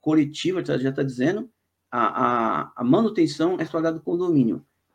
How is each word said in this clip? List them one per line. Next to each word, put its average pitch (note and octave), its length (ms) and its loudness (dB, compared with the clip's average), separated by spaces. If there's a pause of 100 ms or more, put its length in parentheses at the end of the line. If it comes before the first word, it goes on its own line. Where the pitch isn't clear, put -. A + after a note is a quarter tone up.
coletiva, D#3 640 0
já, C#3+ 120 -2
já C3 140 0
tá C#3 120 -4
dizendo, C3+ 460 -2 (420)
a, A#2+ 340 0
a, A#2 500 0
a - 80 -8
manutenção E3+ 760 2
é E3 60 -4
pagada D#3+ 320 -2
do D#3+ 60 -14
condomínio. E3+ 640 0 (300)